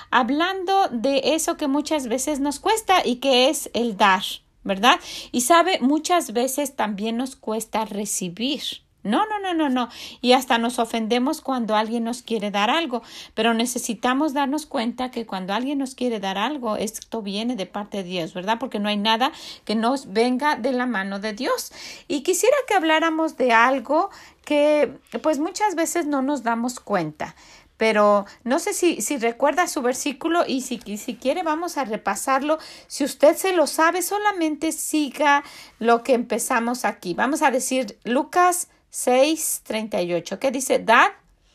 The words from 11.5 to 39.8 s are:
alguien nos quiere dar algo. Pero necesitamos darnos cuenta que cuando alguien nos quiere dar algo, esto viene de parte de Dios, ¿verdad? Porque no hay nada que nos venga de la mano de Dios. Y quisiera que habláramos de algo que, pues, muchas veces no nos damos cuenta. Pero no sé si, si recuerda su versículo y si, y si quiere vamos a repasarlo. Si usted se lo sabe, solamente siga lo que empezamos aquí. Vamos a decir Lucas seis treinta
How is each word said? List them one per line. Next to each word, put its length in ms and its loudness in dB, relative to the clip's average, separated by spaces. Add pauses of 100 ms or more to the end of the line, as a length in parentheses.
alguien 260 -2
nos 180 -6
quiere 300 -4
dar 180 0
algo. 320 -2 (320)
Pero 200 2
necesitamos 800 -2
darnos 320 -2
cuenta 440 -4
que 160 -8
cuando 280 -6
alguien 240 -2
nos 180 -4
quiere 240 -2
dar 180 -4
algo, 380 -2
esto 460 -6
viene 340 -4
de 100 -4
parte 340 -8
de 40 -6
Dios, 300 -6
¿verdad? 260 -4
Porque 180 -6
no 120 -2
hay 80 0
nada 340 2 (320)
que 100 -4
nos 380 0
venga 460 2
de 160 -2
la 120 0
mano 340 -4
de 120 -6
Dios. 400 -4 (380)
Y 140 -2
quisiera 340 4 (100)
que 60 2
habláramos 640 2
de 160 2
algo 560 4 (340)
que, 560 2 (240)
pues, 160 0
muchas 360 -2
veces 300 -2
no 160 -2
nos 220 -2
damos 380 -4
cuenta. 560 -4 (400)
Pero 480 4 (180)
no 160 0
sé 140 -4
si, 280 0
si 140 -4
recuerda 520 0
su 140 -4
versículo 640 0
y 140 -4
si, 240 -8
y 140 -10
si 180 -8
quiere 260 -2
vamos 360 -4
a 80 -2
repasarlo. 720 0 (300)
Si 180 -4
usted 320 4
se 160 0
lo 120 4
sabe, 360 2
solamente 720 -2
siga 720 0 (340)
lo 240 4
que 120 2
empezamos 680 -2
aquí. 300 -4
Vamos 280 0
a 80 6
decir 540 -2
Lucas 640 2 (240)
seis 720 2
treinta 380 -4